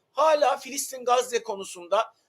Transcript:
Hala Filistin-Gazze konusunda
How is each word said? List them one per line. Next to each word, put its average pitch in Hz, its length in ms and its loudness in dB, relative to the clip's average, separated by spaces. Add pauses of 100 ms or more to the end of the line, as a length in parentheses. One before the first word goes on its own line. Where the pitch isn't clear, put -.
(120)
Hala 294 440 4
Filistin-Gazze 247 840 -2
konusunda 190 720 -4 (160)